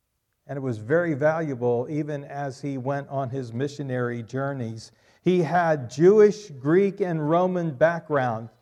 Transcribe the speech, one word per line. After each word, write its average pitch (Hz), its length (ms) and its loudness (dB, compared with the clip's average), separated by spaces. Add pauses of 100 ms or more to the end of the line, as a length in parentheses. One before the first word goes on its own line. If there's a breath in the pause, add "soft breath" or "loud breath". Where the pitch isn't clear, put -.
(480)
And 139 100 -8
it 135 40 -6
was 127 140 -2
very 156 380 0
valuable 135 720 0
even 151 360 -6
as 139 360 -8
he 139 160 -6
went 139 320 -4
on 135 220 -4
his 123 220 -8
missionary 123 720 -4
journeys. 127 680 -8 (300 soft breath)
He 180 160 4
had 160 500 2
Jewish, 202 640 6
Greek, 165 500 2
and 160 300 -2
Roman 175 400 2
background. 131 800 0 (120)